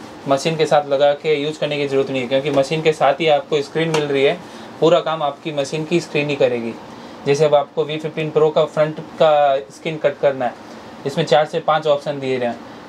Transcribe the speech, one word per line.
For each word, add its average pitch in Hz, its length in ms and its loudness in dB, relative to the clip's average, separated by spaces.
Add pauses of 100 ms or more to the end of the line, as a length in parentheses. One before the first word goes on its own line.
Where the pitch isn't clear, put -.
(280)
machine 143 300 0
के 151 80 2
साथ 147 220 2
लगा 143 260 2
के 151 220 -2
यूज़ 147 240 -4
करने 151 180 -4
की 143 100 -2
ज़रूरत 135 220 0
नहीं 131 120 -2
है, 120 60 -4
क्योंकि 135 240 0
मशीन 143 300 0
के 156 120 2
साथ 139 200 2
ही 160 140 -2
आपको 147 340 2
screen 160 280 -2
मिल 156 140 0
रही 139 200 0
है। 156 140 2 (420)
पूरा 185 200 4
काम 160 240 -4
आपकी 143 280 -6
मशीन 147 340 -4
की 170 140 0
screen 147 300 -2
ही 143 60 -2
करेगी। 120 380 0 (520)
जैसे 143 200 4
अब 147 100 6
आपको 147 300 0
V 151 120 -4
fifteen 156 320 -6
Pro 156 200 4
का 156 160 2
front 156 340 -2
का 147 580 2
स्क्रीन 156 400 -8
cut 147 220 0
करना 131 260 0
है, 113 80 -4 (520)
इसमें 147 200 -2
चार 151 200 4
से 165 140 -4
पाँच 151 280 0
option 143 320 0
दिए 131 180 -2
रहे 120 120 -2
हैं। 117 100 -8 (300)